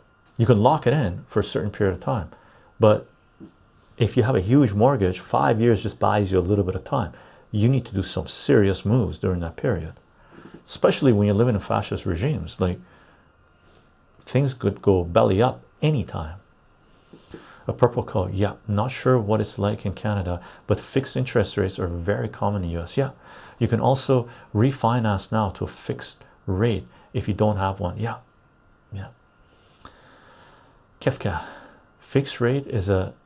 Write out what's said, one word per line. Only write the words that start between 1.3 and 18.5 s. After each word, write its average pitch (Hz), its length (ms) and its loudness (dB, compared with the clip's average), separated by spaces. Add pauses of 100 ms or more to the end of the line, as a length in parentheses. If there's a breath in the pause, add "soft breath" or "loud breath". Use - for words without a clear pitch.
a 101 40 2
certain - 280 -4
period 98 220 0
of 92 60 -8
time, 117 320 -4 (480 soft breath)
but 107 300 4 (880)
if 113 200 2
you 120 60 4
have 127 120 0
a 98 60 2
huge 113 320 4
mortgage, 104 460 2
five 123 420 0
years 113 220 4
just 107 160 -6
buys 101 320 2
you 95 80 4
a - 20 6
little 98 220 2
bit 90 120 -2
of - 80 -8
time. 117 300 -4 (380 loud breath)
You 107 180 2
need 131 160 0
to - 100 -12
do 101 60 0
some - 260 -6
serious 101 560 2
moves 101 340 0
during 92 240 -2
that 82 140 -8
period, 85 380 -4 (720 loud breath)
especially - 460 2
when 104 160 4
you're 104 80 2
living 117 200 2
in 92 60 -2
fascist - 440 -4
regimes. 92 540 -4
Like, 92 200 -2 (1500 soft breath)
things 131 280 0
could - 280 -2
go 95 220 4
belly 98 380 2
up - 220 0 (180)
anytime. 95 580 -4 (1300 loud breath)
A 123 60 -4
purple 120 320 2
coat, 98 300 -4
yeah, 98 220 -2 (120)